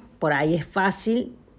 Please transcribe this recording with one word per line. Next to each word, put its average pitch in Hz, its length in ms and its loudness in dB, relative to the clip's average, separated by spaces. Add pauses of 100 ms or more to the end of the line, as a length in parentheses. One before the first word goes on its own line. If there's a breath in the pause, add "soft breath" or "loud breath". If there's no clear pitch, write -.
(200)
por 151 140 2
ahí 147 200 2
es 160 120 -2
fácil 196 680 -2 (240)